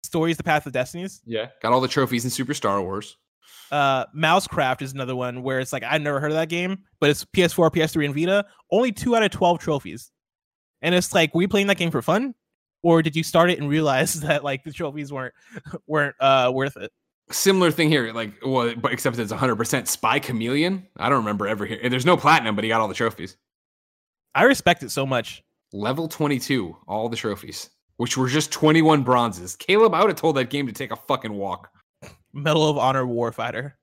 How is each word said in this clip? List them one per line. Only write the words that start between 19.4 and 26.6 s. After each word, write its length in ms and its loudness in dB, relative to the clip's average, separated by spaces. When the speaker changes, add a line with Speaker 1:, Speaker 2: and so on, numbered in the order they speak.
Speaker 2:
percent 320 -2
Spy 280 0
Chameleon. 760 -2
I 140 -2
don't 80 4
remember 280 -2
ever 200 -2
hearing. 260 -4
There's 140 -2
no 100 6
platinum, 400 2
but 80 -2
he 60 -2
got 100 2
all 80 2
the 60 -8
trophies. 420 -4
Speaker 1:
I 100 4
respect 380 4
it 100 -12
so 140 -2
much. 380 -4
Speaker 2:
Level 340 -4
twenty-two, 680 -2